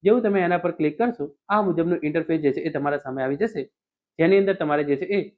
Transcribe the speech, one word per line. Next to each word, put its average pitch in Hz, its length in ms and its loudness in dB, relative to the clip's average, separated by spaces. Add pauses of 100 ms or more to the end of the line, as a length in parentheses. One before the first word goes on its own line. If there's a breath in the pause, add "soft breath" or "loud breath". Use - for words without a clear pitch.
જેવું 226 220 4
તમે 196 220 2
એના 175 180 0
પર 170 120 0
ક્લિક 151 220 0
કરશો 240 260 -2 (280)
આ 208 140 2
મુજબનું 165 400 0
ઇન્ટરફેસ 160 380 -2
જે 135 100 4
છે 147 120 -6
એ - 80 -2
તમારા 143 300 -2
સામે 135 180 -8
આવી 139 180 -2
જશે, 220 220 -4 (560)
જેની 180 240 6
અંદર 190 180 0
તમારે 151 280 0
જે 143 120 2
છે 185 60 -6 (100)
એ - 20 2 (180)